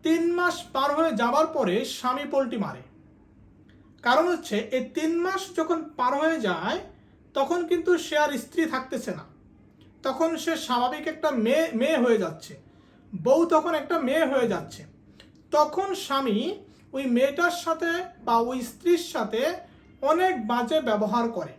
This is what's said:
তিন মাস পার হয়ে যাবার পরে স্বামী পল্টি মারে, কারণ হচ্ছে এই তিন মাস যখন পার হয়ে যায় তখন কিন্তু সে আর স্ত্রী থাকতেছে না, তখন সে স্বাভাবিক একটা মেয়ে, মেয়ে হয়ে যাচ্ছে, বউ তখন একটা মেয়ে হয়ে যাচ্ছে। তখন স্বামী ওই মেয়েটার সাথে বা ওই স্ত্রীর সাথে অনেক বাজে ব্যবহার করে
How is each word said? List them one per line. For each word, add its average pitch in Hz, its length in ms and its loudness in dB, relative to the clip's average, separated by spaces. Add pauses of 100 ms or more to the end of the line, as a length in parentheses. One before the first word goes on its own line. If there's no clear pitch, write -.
তিন 330 200 2 (160)
মাস 349 180 2 (180)
পার 277 220 2
হয়ে 320 240 2
যাবার 277 260 4
পরে 247 280 0 (100)
স্বামী 262 460 -4
পল্টি 254 340 0
মারে, 127 180 -10 (1200)
কারণ 269 300 4
হচ্ছে 214 240 -4 (200)
এই 226 80 -2 (120)
তিন 320 160 0 (120)
মাস 370 180 -2 (160)
যখন 320 200 0 (200)
পার 254 220 2
হয়ে 320 200 2
যায় 196 380 -2 (560)
তখন 311 260 0 (100)
কিন্তু 349 280 0
সে - 200 -6
আর 302 200 4
স্ত্রী - 280 -4
থাকতেছে - 520 -6
না, - 60 -16 (760)
তখন 294 340 0
সে - 200 -2
স্বাভাবিক 247 520 -2
একটা 311 220 -2
মেয়ে, 262 340 2 (160)
মেয়ে 294 240 2
হয়ে 226 140 4
যাচ্ছে, 165 340 -6 (720)
বউ 285 160 6 (140)
তখন 320 200 2
একটা - 240 -2
মেয়ে 294 340 2
হয়ে 247 160 2
যাচ্ছে। 170 340 -6 (680)
তখন 302 440 2
স্বামী 269 440 0 (540)
ওই 269 140 -4
মেয়েটার 277 480 2 (100)
সাথে 330 260 -2 (340)
বা 233 120 2
ওই 247 260 0
স্ত্রীর 339 400 0 (120)
সাথে 226 280 -2 (600)
অনেক 349 320 4 (120)
বাজে 240 340 0
ব্যবহার 220 440 0 (120)
করে 165 220 -8